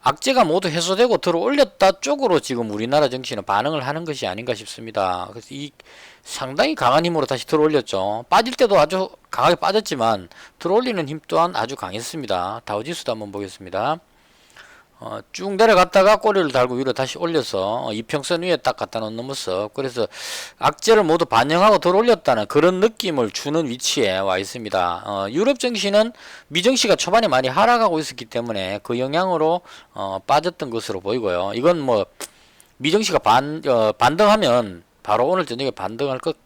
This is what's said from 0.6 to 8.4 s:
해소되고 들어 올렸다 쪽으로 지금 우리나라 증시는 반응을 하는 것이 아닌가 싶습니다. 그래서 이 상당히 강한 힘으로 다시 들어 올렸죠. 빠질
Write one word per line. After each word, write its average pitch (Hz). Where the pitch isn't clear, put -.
해소되고 185
들어 170
올렸다 220
쪽으로 262
지금 120
우리나라 123
증시는 123
반응을 127
하는 160
것이 139
아닌가 113
싶습니다. 101
그래서 113
이 139
상당히 156
강한 139
힘으로 160
다시 127
들어 151
올렸죠. 113
빠질 233